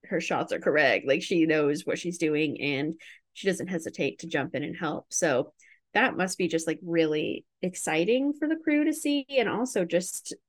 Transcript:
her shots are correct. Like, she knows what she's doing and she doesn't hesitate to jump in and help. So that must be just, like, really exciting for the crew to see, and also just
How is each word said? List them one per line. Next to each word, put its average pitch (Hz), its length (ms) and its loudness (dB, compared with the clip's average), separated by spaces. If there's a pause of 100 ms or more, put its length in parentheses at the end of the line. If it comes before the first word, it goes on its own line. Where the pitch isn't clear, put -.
her 175 140 -2
shots - 340 -2
are 82 60 -4
correct. 131 480 4
Like, 151 140 4
she 165 240 2
knows 151 400 2
what - 140 -2
she's 175 180 -6
doing 151 440 0
and 143 340 -2 (380)
she - 140 -6
doesn't 180 200 -2
hesitate 170 520 -4
to 170 80 -14
jump 139 280 -4
in 135 80 -2
and 170 120 -8
help. 170 380 -6
So 139 400 0 (400)
that 226 240 2
must 185 200 -2
be 180 100 0
just, 165 180 0
like, 156 160 -2
really 160 640 0 (160)
exciting 185 720 0
for 294 140 -2
the 320 80 0
crew 302 300 2
to 311 80 0
see, 285 320 -2 (120)
and 220 120 2
also 208 360 0
just - 480 -4 (160)